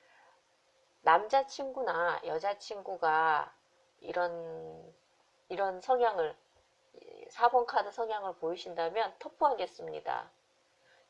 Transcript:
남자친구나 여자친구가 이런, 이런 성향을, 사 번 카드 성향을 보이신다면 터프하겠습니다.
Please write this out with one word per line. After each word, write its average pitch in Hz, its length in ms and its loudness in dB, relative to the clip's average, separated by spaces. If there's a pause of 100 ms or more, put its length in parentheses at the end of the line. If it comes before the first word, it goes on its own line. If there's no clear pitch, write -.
(1040)
남자친구나 226 1200 2
여자친구가 165 1300 0 (460)
이런, 165 920 -6 (560)
이런 185 320 -4
성향을, 220 540 2 (920)
사 240 200 4
번 247 160 4
카드 208 260 0
성향을 214 460 -4
보이신다면 175 840 -4
터프하겠습니다. 185 1120 -2 (800)